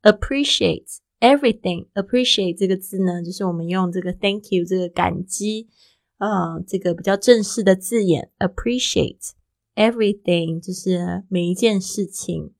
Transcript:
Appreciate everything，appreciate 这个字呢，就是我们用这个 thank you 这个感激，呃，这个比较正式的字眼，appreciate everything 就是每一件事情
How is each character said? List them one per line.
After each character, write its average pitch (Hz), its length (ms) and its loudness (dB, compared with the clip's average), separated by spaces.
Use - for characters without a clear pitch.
Appreciate 214 960 2
everything，appreciate 214 1400 2
这 190 120 0
个 190 100 0
字 190 260 -8
呢， 175 200 -2
就 175 80 -8
是 196 120 -8
我 180 80 -2
们 165 160 -4
用 180 240 0
这 185 80 -4
个 180 140 -6
thank 202 380 -4
you 180 120 2
这 185 140 -2
个 180 100 -2
感 180 380 -2
激， 214 420 -6
呃， 180 480 -2
这 196 100 -4
个 180 160 0
比 170 80 -6
较 196 160 0
正 226 260 6
式 208 200 -4
的 190 120 6
字 214 280 -2
眼， 175 340 0
appreciate - 920 -2
everything 202 880 0
就 180 100 -10
是 180 560 -2
每 180 160 -2
一 175 120 0
件 208 260 2
事 190 240 -4
情 - 540 -8